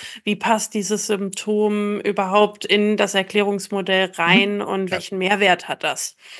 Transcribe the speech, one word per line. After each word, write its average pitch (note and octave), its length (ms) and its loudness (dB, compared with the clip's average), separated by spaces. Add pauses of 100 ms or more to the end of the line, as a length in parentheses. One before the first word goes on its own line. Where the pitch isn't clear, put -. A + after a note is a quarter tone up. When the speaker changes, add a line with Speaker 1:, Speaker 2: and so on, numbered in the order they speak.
(220)
Speaker 1:
Wie G#3 140 0
passt G#3+ 380 0
dieses G#3 340 -2
Symptom G#3 920 -2
überhaupt G3+ 640 2
in G#3 320 0
das G3+ 200 0
Erklärungsmodell F#3+ 920 0
Speaker 2:
Mhm. F#3 60 -14
Speaker 1:
rein G3 480 2
und F#3+ 280 -2
Speaker 2:
Ja. F#3 60 -2
Speaker 1:
welchen F#3 220 -8
Mehrwert F#3+ 480 2
hat - 160 -8
das? - 340 -6 (240)